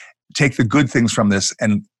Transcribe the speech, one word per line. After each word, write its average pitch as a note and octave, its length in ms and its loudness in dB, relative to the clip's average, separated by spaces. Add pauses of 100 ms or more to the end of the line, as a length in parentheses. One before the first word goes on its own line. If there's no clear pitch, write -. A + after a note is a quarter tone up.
(340)
take C#3+ 220 0
the B2+ 80 2
good C3 260 0
things A#2 240 0
from G#2+ 160 2
this G2 300 0
and G#2 260 -2 (140)